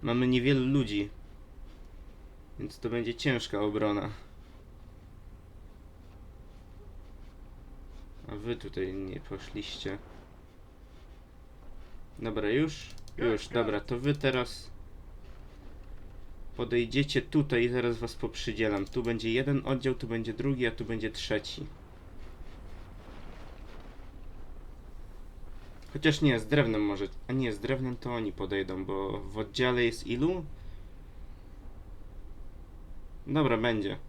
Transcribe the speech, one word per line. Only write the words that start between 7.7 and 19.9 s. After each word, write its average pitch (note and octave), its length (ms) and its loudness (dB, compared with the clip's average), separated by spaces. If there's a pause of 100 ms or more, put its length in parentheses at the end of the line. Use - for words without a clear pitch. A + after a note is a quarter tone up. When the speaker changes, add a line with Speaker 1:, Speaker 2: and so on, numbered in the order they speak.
Speaker 1:
A G#2 80 -6
wy A2+ 200 -2
tutaj F#2+ 380 -2
nie F#2+ 260 -4
poszliście. - 760 -6 (2250)
Dobra, G#2+ 300 2
już? D3 380 4 (300)
Speaker 2:
Jak A#2+ 120 2
Speaker 1:
Już, A2 200 2
dobra, A2 320 4
Speaker 2:
każdy. - 140 -10
Speaker 1:
to A#2+ 60 0
wy C#3+ 140 6
teraz B2+ 560 2 (1900)
podejdziecie A#2+ 680 4
tutaj C#3 420 4
i B2 40 4
zaraz A#2+ 300 4
was A#2 160 -2
poprzydzielam. G#2 720 2
Tu - 180 0
będzie A2+ 300 2
jeden C3+ 340 4
oddział, C3 280 4